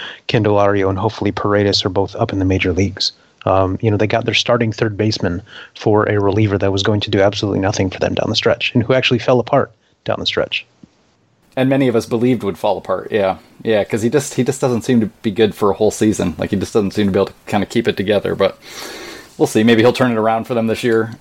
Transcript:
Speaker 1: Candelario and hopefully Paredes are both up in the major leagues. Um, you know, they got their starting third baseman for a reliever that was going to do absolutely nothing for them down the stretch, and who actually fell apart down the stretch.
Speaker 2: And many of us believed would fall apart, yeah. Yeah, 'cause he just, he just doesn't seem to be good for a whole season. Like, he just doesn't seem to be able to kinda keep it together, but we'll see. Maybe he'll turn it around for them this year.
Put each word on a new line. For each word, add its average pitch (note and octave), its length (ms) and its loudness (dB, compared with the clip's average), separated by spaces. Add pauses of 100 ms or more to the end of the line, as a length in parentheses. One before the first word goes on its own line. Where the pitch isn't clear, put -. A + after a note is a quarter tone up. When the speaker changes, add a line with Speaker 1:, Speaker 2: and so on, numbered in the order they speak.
(280)
Speaker 1:
Candelario G2+ 600 2
and F#2+ 80 -2
hopefully G#2 340 -2
Paredes G2+ 540 0
are G#2 40 0
both F#2+ 260 -2
up A2 180 -2
in G2 60 -2
the F#2+ 60 0
major F#2 280 0
leagues. F#2+ 380 -2 (340)
Um, F#2+ 360 2
you A2 100 2
know, G#2 60 2
they G#2+ 100 0
got A2+ 180 0
their A2+ 80 -2
starting A#2+ 380 0
third G#2+ 260 -4
baseman G2 460 -2 (320)
for G#2+ 340 2
a G#2 100 2
reliever G2+ 380 2
that G2 140 0
was G2 100 -2
going G#2 200 0
to G#2 100 -6
do G2+ 100 2
absolutely G2+ 380 0
nothing G2 320 0
for - 80 -10
them F#2 160 -2
down - 160 -2
the A2 40 -2
stretch, - 380 0
and B2 80 2
who A#2 120 0
actually B2+ 260 2
fell B2+ 200 2
apart - 320 0 (340)
down - 140 -4
the E2+ 60 -4
stretch. - 400 -4 (920)
Speaker 2:
And C3 140 2
many C#3 180 2
of A#2 80 2
us A2 120 0
believed A#2+ 360 0
would G2 140 -4
fall G2+ 200 0
apart, - 340 -6
yeah. F#2+ 260 0 (260)
Yeah, G#2+ 200 2
'cause A2 180 -4
he A#2 80 2
just, C#3 240 -2
he C3 100 0
just - 160 -4
doesn't B2 220 0
seem B2 200 2
to G#2+ 40 2 (160)
be A2+ 100 -2
good G2+ 240 2
for G#2 140 2
a F#2 60 0
whole G#2 160 2
season. F#2 480 0
Like, F#2 100 -4
he G#2 80 -2
just - 160 -4
doesn't G2+ 180 0
seem G#2+ 140 0
to G2 60 0
be G2 80 2
able F#2+ 80 2
to - 60 -14 (120)
kinda G2+ 220 -2
keep A2+ 200 -2
it G#2 80 0
together, F#2+ 380 0
but F#2+ 240 0 (800)
we'll - 100 2
see. A2 160 2
Maybe A2+ 180 6
he'll A#2+ 120 6
turn B2+ 180 0
it A2+ 60 0
around A2+ 280 0
for C3 80 -6
them A2+ 140 0
this G#2+ 160 -2
year. A2+ 380 2